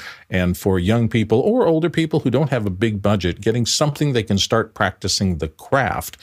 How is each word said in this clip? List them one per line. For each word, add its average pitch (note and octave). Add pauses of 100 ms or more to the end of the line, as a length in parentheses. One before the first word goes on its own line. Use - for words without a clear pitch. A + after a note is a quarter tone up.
(300)
and F2+
for F#2+
young A2
people A2
or A3
older D#3+
people D#3+
who C3+
don't C3
have A#2
a G2+
big G2+
budget, F2+
getting A2+
something D3
they A#2
can G2+
start A2+
practicing F#2
the D#2+
craft. -